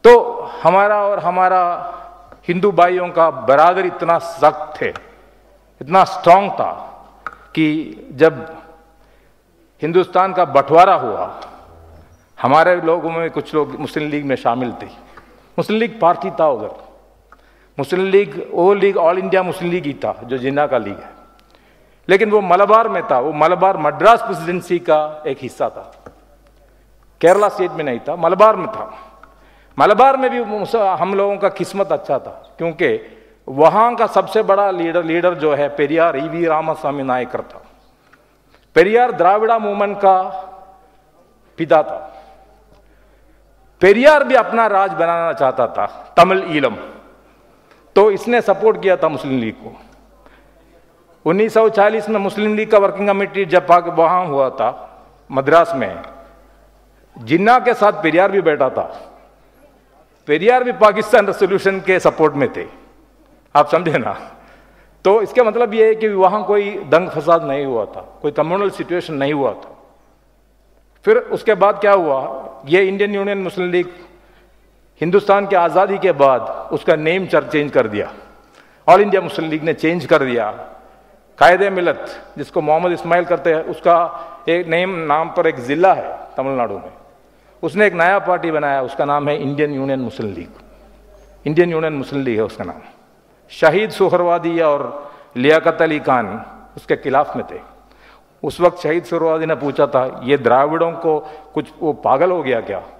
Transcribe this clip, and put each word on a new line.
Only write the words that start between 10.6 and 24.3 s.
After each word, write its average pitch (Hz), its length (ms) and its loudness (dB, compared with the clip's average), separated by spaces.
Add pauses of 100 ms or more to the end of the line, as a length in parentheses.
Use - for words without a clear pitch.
हुआ, 104 480 -4 (1000)
हमारे 165 400 2
लोगों 160 300 -2
में 165 200 -6
कुछ - 220 -10
लोग 143 260 -4
मुस्लिम 151 300 -6
लीग 147 160 -6
में 135 100 -2
शामिल 123 360 -2
थे। - 160 -14 (720)
मुस्लिम 208 220 -2
लीग 220 220 -4
पार्टी 175 300 0
था 156 180 0
उधर। 107 420 -8 (880)
मुस्लिम 180 260 -2
लीग, 190 460 0
वो 175 220 2
लीग 196 240 2
all 170 220 2
India 190 200 0
मुस्लिम 175 320 -4
लीग 175 120 -4
ही 143 100 -6
था, 107 300 -8
जो 120 140 -8
जिन्ना 131 300 -2
का 131 100 -2
लीग 101 220 -6
है, - 220 -20 (880)
लेकिन 208 200 4
वो 208 120 2
मलबार 202 480 4
में 185 140 -4
था। 143 160 0
वो 151 140 -4
मलबार 175 440 2
मद्रास 156 440 4
प्रेसिडेंसी 175 580 -6